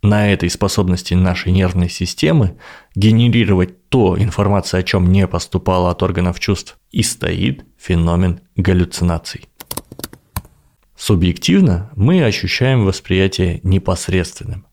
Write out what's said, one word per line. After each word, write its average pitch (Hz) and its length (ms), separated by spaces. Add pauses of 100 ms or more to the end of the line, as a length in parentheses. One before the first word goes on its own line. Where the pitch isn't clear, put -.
На 104 320
этой 87 160
способности 92 640
нашей 90 360
нервной 90 380
системы 135 680 (380)
генерировать 110 920
то 98 280
информацию, 98 640
о 92 60
чём 90 260
не 95 160
поступало 90 640
от 87 140
органов 90 340
чувств, - 400 (140)
и - 100
стоит 92 640 (120)
феномен 87 640 (160)
галлюцинаций. 87 920 (1500)
Субъективно 95 1000
мы 156 260
ощущаем 120 600
восприятие 95 800
непосредственным. - 1080